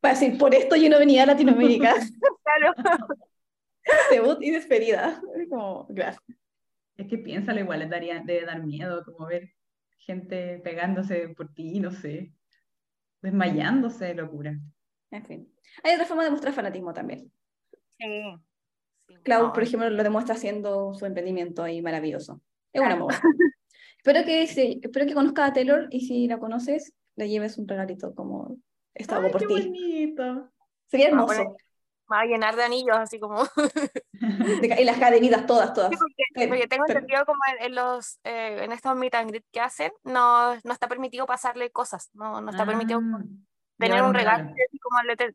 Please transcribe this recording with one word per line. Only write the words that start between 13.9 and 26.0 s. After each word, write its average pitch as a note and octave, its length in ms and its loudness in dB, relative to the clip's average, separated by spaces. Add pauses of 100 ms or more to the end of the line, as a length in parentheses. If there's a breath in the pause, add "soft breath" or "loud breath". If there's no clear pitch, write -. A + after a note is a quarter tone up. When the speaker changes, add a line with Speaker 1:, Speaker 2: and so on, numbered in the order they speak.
Speaker 3:
de F3 80 -8
locura. D3+ 440 -10 (520)
Speaker 1:
En G#3+ 160 -16
fin. - 260 -20 (320 soft breath)
Hay E4 100 4
otra E4+ 120 -2
forma E4 180 -2
de D4+ 60 -2
mostrar C#4+ 240 -4
fanatismo F#3 380 -8
también. - 380 -12 (680)
Speaker 2:
Sí. G#3 380 -12 (720)
Sí, F3+ 140 -20
Speaker 1:
Clau, A#3 200 4
Speaker 2:
no, A#3 100 2
Speaker 1:
por A3 100 0
Speaker 2:
es A#3+ 60 0
Speaker 1:
ejemplo, A3+ 220 0
lo G#3+ 120 0
demuestra A3 320 0
haciendo G3+ 600 -4
su G3 120 -10
emprendimiento F3 560 -6
ahí E3+ 200 -6
maravilloso. D#3 580 -6 (320)
Es C4+ 80 0
una G3+ 160 4
Speaker 2:
Claro. - 100 -4
Speaker 1:
moda. - 140 -2 (760 soft breath)
Espero D#4 260 4
que, D#4+ 220 2
sí, B3+ 360 0
espero C#4 240 -2
que D4 80 -4
conozcas C#4+ 360 2
a - 20 -8
Taylor C#4 380 2
y B3+ 160 -6